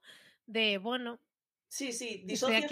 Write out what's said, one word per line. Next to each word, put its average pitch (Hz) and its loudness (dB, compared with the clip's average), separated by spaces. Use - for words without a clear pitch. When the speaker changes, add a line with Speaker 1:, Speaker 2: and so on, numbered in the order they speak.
Speaker 1:
De, 214 2
bueno, 240 -4
Speaker 2:
Sí, 269 -6
sí, 226 -6
Speaker 1:
estoy 240 2
Speaker 2:
disocias 277 4